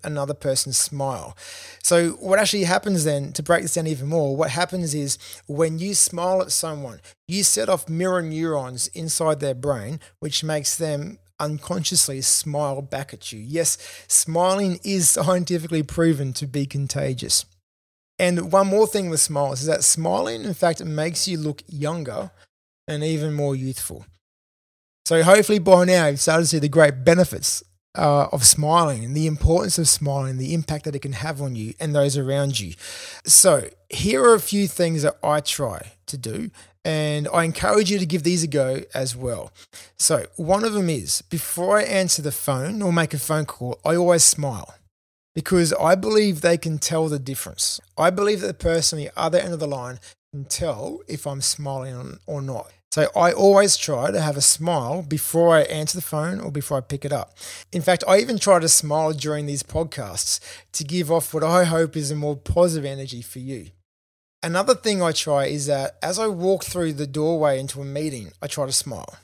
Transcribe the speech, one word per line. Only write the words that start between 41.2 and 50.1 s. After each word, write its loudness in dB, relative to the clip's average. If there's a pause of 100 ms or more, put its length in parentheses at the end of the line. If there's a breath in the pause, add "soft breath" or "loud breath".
before 0
I 4
answer 0
the -4
phone -4
or 0
make 2
a -4
phone -2
call, -10
I 2
always 4
smile, 0 (600)
because 2
I 4
believe 2
they 2
can -4
tell 0
the -2
difference. -6 (180)
I 6
believe 0
that -6
the -4
person 0
on -6
the -10
other 2
end -2
of -6
the -4
line -8 (340 loud breath)